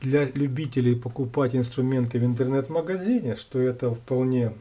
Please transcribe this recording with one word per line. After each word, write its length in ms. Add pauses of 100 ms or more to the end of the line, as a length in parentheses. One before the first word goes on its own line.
для 220
любителей 720
покупать 600
инструменты 640
в 40
интернет-магазине, 1080
что 240
это 340
вполне 680